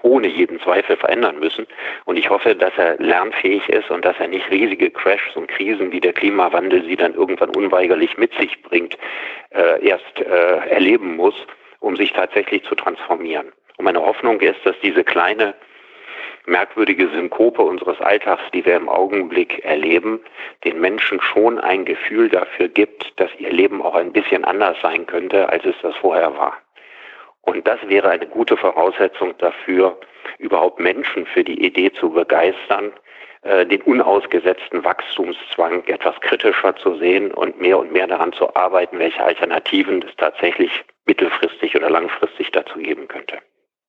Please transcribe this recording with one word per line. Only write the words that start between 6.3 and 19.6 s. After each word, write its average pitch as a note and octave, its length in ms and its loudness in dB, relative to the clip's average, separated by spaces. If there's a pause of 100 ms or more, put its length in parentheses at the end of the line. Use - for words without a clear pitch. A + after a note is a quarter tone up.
sie F2+ 100 -4
dann - 180 0
irgendwann F2+ 360 0
unweigerlich F#2 680 2
mit A2+ 240 2
sich - 220 -4
bringt, E2+ 340 -4 (540)
äh, E2+ 360 2
erst, - 320 0
äh, F2 520 2
erleben F#2+ 460 2
muss, F2+ 180 2 (460)
um G2+ 140 -2
sich G2+ 200 0
tatsächlich G2 500 0
zu - 100 -6
transformieren. E2 800 -4 (240)
Und F#2 80 -6
meine F2+ 160 2
Hoffnung G#2 400 0
ist, F#2 240 0
dass F#2 180 2
diese F2 220 2
kleine, G2+ 500 0 (920)
merkwürdige F#2 640 2
Synkope F2+ 520 0
unseres F2+ 380 -2
Alltags, - 420 0 (120)
die F2+ 100 -2
wir F2+ 100 4
im - 140 -2
Augenblick F2+ 760 0